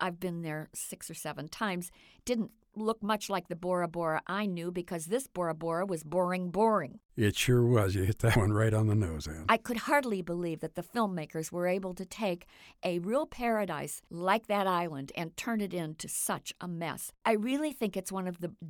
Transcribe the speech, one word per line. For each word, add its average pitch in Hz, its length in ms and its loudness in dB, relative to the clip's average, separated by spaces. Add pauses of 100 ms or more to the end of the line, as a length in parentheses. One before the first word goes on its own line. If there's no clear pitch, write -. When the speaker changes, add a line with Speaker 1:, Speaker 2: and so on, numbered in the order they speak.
Speaker 1:
I've 180 180 -2
been 175 240 -4
there 156 320 -6
six - 340 -10
or 165 60 -12
seven 151 340 -8
times. 180 440 -4 (320)
Didn't 233 260 -2 (260)
look 220 280 -2
much 208 260 -2
like - 160 -2
the 170 80 -6
Bora 180 320 0
Bora 165 400 0
I 208 200 -2
knew 175 260 -4
because 175 340 -6
this 240 220 -2
Bora 170 260 -2
Bora 165 320 -2
was 170 160 -4
boring, 180 480 0
boring. 202 480 2 (180)
Speaker 2:
It 104 200 4
sure 123 280 6
was. 107 300 6
You 95 80 2
hit 101 180 2
that 113 160 6
one 107 160 6
right 107 220 6
on 110 140 6
the 104 80 4
nose, 90 320 0
Ann. - 200 -8
Speaker 1:
I 226 80 6
could 226 200 -2
hardly 254 440 2
believe 170 380 -4
that 160 160 -8
the 175 80 -6
filmmakers 170 680 -2
were 175 160 0
able 185 260 -2
to 185 100 -8
take 185 420 -4 (380)
a 175 140 0
real 220 260 0
paradise 202 840 -2
like 185 380 0
that 202 180 2
island 170 500 0
and 160 200 -6
turn 226 240 -2
it 202 120 -2
into 156 360 -4
such - 520 -4
a 175 60 -8
mess. 170 460 -6 (120)
I 226 100 4
really 269 380 0
think 202 240 -2
it's 190 140 -6
one 190 160 -4
of 180 140 -6
the 170 100 -4 (200)